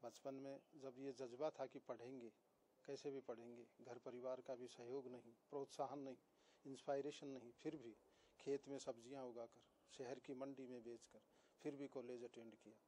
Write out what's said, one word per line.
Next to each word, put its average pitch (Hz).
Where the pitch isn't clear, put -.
बचपन 127
में 139
जब 131
ये 139
जज्बा 127
था 139
कि 131
पढ़ेंगे, 123
कैसे 143
भी 135
पढ़ेंगे, 120
घर 123
परिवार 127
का 127
भी 123
सहयोग 123
नहीं, 120
प्रोत्साहन 139
नहीं, 135
inspiration 143
नहीं, 120
फिर 160
भी 117
खेत 139
में 139
सब्जियां 127
उगाकर, 117
शहर 127
की 139
मंडी 131
में 123
बेचकर, 113
फिर 147
भी 139
college 123
attend 113
किया। 107